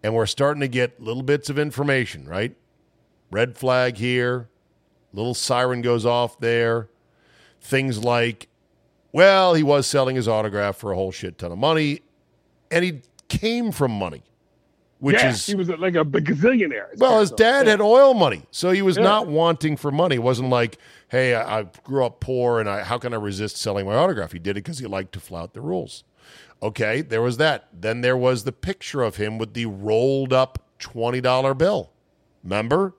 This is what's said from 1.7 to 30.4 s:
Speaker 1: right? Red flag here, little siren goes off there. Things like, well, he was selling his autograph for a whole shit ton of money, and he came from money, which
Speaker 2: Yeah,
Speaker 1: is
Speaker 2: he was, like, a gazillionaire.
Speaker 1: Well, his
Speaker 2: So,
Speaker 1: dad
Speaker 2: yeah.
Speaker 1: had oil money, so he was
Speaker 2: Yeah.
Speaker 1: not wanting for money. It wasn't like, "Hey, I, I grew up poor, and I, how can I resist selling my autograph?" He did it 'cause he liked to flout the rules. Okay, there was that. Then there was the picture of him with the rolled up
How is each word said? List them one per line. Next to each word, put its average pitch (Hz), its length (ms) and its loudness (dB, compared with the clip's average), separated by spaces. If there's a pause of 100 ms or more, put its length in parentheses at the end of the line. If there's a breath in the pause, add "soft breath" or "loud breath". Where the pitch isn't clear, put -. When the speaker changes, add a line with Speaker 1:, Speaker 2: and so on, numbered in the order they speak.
Speaker 1:
right? 98 260 -4 (760)
Red 117 240 -2
flag 127 400 0
here, 123 520 -2 (640)
little 117 220 -4
siren 123 480 0
goes 120 240 0
off 120 320 0
there. 117 500 0 (720 soft breath)
Things 131 440 -2
like, 120 420 0 (640)
well, 185 440 6
he 156 100 4
was 143 240 4
selling 131 260 2
his 120 140 -2
autograph 104 480 0
for 101 160 -6
a - 20 -2
whole 95 160 -2
shit 92 280 -12
ton 90 120 -8
of 85 80 -10
money, 151 440 0 (680)
and 170 140 2
he 160 160 -6 (280)
came 226 440 -2
from 139 180 0
money, 90 320 -6 (760)
which 147 180 2
Speaker 2:
Yeah, 170 140 4
Speaker 1:
is 107 160 -4
Speaker 2:
he 202 100 -4
was, 180 120 -2
like, 180 280 -2
a 156 80 4
gazillionaire. 151 920 0
Speaker 1:
Well, 233 220 6
his 196 100 2
Speaker 2:
So, 120 60 -12
Speaker 1:
dad 240 300 4
Speaker 2:
yeah. 214 60 6
Speaker 1:
had 208 80 2
oil 254 340 6
money, 127 360 2
so 180 200 -2
he 190 120 2
was 185 140 2
Speaker 2:
Yeah. 180 80 2
Speaker 1:
not 208 220 4
wanting 160 500 0
for 147 140 -4
money. 151 260 0
It 117 60 -2
wasn't 127 280 0
like, 120 280 0 (300 soft breath)
"Hey, 127 260 2
I, 110 260 -2
I 101 60 -8 (180)
grew 135 200 0
up 120 160 -6
poor, 123 400 0
and 107 80 -2
I, 101 160 -4
how 107 140 -4
can 120 140 -6
I 117 40 -6
resist 104 400 -6
selling 101 300 -4
my 101 80 -2
autograph?" 131 380 0
He 87 60 -12
did 98 180 -4
it 101 60 -8
'cause 160 160 -12
he 127 80 -12
liked 95 280 -6
to 92 60 -12
flout 85 340 -12
the - 60 -14
rules. 90 440 -8 (580 soft breath)
Okay, 110 400 -2
there 117 200 -2
was 120 140 -2
that. 143 360 0
Then 107 280 -6
there 127 160 4
was 123 280 0
the 131 80 -6
picture - 500 -6
of 107 140 -2
him 107 220 -4
with 110 160 -8
the 120 120 -6
rolled 117 680 0
up 131 260 2 (200)